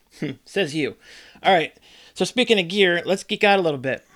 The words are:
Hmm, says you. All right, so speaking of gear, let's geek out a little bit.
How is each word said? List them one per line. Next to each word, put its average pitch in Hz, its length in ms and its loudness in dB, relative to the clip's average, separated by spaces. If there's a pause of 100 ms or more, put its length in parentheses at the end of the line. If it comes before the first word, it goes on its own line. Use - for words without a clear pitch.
(200)
Hmm, 143 120 -6 (140)
says 160 300 -4
you. 143 220 -4 (440)
All 180 100 2
right, 165 240 0 (380)
so 185 120 -2
speaking 233 340 0
of 170 80 -2
gear, 180 380 2
let's 196 180 -2
geek 208 200 -4
out 202 140 4
a 190 60 0
little 147 160 -2
bit. 123 260 -6 (100)